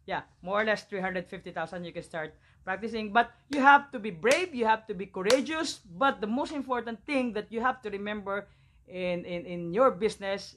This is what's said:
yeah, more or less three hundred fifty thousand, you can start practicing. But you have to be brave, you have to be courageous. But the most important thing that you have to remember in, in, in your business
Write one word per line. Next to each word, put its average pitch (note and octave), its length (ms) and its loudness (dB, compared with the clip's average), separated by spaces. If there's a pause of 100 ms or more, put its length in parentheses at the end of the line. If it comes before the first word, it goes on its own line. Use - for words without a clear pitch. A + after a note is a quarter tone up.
yeah, E3+ 160 -4 (200)
more G3 200 0
or - 20 2
less G#3 200 0
three G3 160 -8
hundred F#3 280 -4
fifty F3+ 240 -14
thousand, F3 320 -6
you E3+ 80 -10
can E3+ 100 -10
start D#3 320 -10 (300)
practicing. G#3+ 480 -6
But A#3+ 200 4 (180)
you C#4+ 100 0
have C#4 320 8
to B3+ 60 -6
be G#3+ 120 -6
brave, C#4 440 2
you A#3+ 100 -2
have A3 220 2
to - 80 -8
be F#3 120 -8
courageous. B3 800 2
But F#3 360 0
the - 60 -4
most A#3+ 260 -2
important A#3+ 520 -4
thing B3+ 300 0
that G#3 180 -8
you A3+ 80 -4
have B3+ 220 -2
to G#3+ 80 -8
remember G3 580 -6 (400)
in, F3+ 360 -4
in, F3 220 -8
in F3 260 -6
your B3 180 4
business G3 680 -4